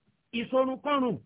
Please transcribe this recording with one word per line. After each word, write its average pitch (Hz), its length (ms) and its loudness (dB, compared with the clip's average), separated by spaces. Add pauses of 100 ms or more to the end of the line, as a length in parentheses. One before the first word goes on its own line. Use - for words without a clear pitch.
(340)
ìsorun 262 460 0
kọrùn, 262 460 0